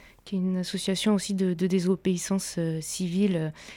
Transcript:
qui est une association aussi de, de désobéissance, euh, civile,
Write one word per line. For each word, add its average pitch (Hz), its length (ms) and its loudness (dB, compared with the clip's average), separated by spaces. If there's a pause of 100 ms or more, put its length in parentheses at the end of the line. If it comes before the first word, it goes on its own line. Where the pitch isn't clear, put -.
(260)
qui - 100 -6
est 185 40 0
une 185 180 0
association 190 560 0
aussi 196 220 0
de, 185 180 2
de 175 140 0
désobéissance, 185 880 0
euh, 160 240 0
civile, 175 720 0 (240)